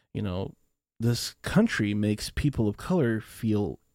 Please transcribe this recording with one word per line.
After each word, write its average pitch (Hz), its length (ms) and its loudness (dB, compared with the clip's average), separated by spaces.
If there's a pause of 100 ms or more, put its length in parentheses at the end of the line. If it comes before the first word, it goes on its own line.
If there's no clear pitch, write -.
(140)
you 95 80 -4
know, 95 320 -6 (460)
"This 117 420 0
country 120 520 2
makes 104 360 0
people 123 380 0
of 101 80 -2
color 120 440 0
feel 104 600 -2 (140)